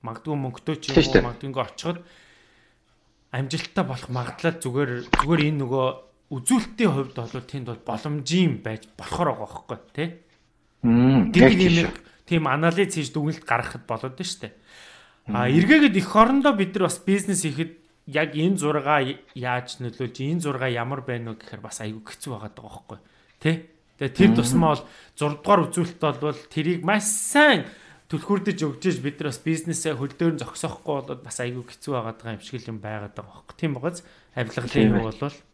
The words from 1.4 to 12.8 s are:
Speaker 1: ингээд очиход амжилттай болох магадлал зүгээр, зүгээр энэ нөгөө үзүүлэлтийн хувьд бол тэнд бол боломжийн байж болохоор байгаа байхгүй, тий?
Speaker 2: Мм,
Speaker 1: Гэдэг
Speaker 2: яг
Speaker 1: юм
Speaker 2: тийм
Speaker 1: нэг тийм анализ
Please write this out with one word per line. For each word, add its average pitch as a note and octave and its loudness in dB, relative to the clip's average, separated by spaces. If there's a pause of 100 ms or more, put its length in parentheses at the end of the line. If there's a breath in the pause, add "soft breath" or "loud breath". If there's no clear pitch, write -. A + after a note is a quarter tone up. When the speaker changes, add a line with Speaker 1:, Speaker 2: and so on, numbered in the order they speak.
Speaker 1:
ингээд B2+ -4
очиход F3 -6 (1300 soft breath)
амжилттай C3+ -4
болох B2+ -8
магадлал C#3+ -2
зүгээр, C3 -2 (260)
зүгээр D#3 4
энэ D3+ -2
нөгөө C3 0 (380)
үзүүлэлтийн G#3+ 0
хувьд C3+ -2
бол B2 -8
тэнд C3 -10
бол A2+ -10
боломжийн D3 0
байж A2 -10
болохоор E3 -2
байгаа A2 -6
байхгүй, - -14 (160)
тий? D#3+ -4 (720)
Speaker 2:
Мм, A#2+ 6
Speaker 1:
Гэдэг - 6
Speaker 2:
яг C3 12
Speaker 1:
юм F#3 4
Speaker 2:
тийм F3 6
Speaker 1:
нэг - 0 (320 soft breath)
тийм E3 0
анализ E3 2